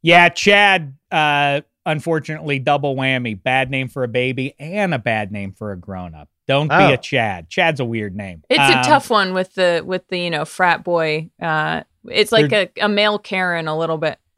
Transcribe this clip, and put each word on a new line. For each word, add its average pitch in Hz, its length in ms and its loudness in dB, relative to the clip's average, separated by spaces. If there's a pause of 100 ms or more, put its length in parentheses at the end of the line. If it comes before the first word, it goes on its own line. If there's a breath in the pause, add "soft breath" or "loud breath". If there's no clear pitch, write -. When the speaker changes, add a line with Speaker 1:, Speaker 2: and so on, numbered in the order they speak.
Speaker 1:
Yeah, 175 280 8
Chad, 190 640 2 (160)
uh, 147 500 2 (240)
unfortunately, 156 720 -4
double 143 360 0
whammy. 127 460 -2
Bad 131 300 0
name 131 160 -4
for 131 160 -6
a 120 40 -4
baby 127 520 -2
and 175 340 -4
a 131 60 -2
bad 107 320 -2
name 101 200 -8
for 107 200 -10
a 95 60 -10
grown-up. 87 520 -14 (180)
Don't 139 200 0
be 143 80 0
Speaker 2:
Oh. 175 180 6
Speaker 1:
a 123 40 0
Chad. 101 520 -2
Chad's 165 300 0
a 127 60 -2
weird 107 300 -6
name. 95 340 -12
Speaker 3:
It's 254 100 2
a 135 200 4
Speaker 1:
Um, 127 40 0
Speaker 3:
tough 277 260 2
one 196 240 2
with 185 220 -4
the, 175 300 2
with 185 240 -6
the, 180 100 -4
you 175 100 -4
know, 156 160 -4
frat 175 380 0
boy. 160 460 -2 (120)
Uh, 156 400 -2 (280)
it's - 220 0
like 151 180 4
Speaker 1:
There 202 280 0
Speaker 3:
a, - 80 -2
a 202 40 0
male 208 280 0
Karen 180 500 -4
a 156 100 -4
little 160 200 -2
bit. 156 220 -4 (180)